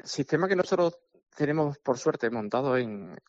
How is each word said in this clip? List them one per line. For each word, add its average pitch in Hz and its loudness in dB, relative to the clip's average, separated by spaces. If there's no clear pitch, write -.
sistema 156 0
que 196 2
nosotros 180 2
tenemos, 147 0
por 123 0
suerte, - 0
montado 120 0
en, 101 -6